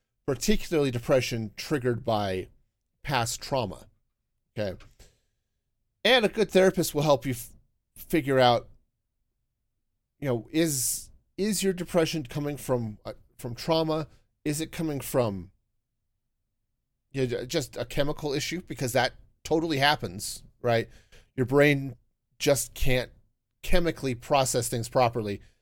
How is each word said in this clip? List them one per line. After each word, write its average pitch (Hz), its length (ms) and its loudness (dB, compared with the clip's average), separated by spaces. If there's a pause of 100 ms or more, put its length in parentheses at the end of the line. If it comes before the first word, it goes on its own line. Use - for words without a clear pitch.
(260)
particularly 147 680 2
depression 120 640 0
triggered 123 480 -2
by 101 440 -2 (560)
past 123 380 -2
trauma. 110 440 -6 (720)
Okay. 98 200 -6 (1300)
And 233 220 4
a - 40 2
good 220 200 -2
therapist 185 460 2
will 143 80 0
help 143 220 4
you 131 80 -2
f-, - 160 -10 (460)
figure 131 440 0
out, 120 280 4 (1500)
you 143 80 -6
know, 117 240 -2
is, 151 580 -2 (280)
is 196 240 0
your 190 120 0
depression 165 500 -2
coming 147 340 -6
from, 117 480 -4
uh, 107 80 -10 (240)
from 123 160 -10
trauma? 160 540 0 (380)
Is 151 160 -2
it 165 100 -10
coming 151 300 -4
from, 98 500 -2 (1600)
you 135 100 -4
know, 127 60 0
ju-, 107 180 -6
just 143 320 -4
a 120 80 -6
chemical 147 480 -4
issue? 165 340 -4
Because 127 260 -6
that 131 200 2 (300)
totally 160 340 0
happens, 131 640 -2 (180)
right? 117 280 0 (460)
Your 127 100 0
brain 139 500 4 (420)
just - 360 0
can't 127 380 2 (500)
chemically 160 540 2
process 131 540 0
things 117 180 -4
properly. 117 540 0 (200)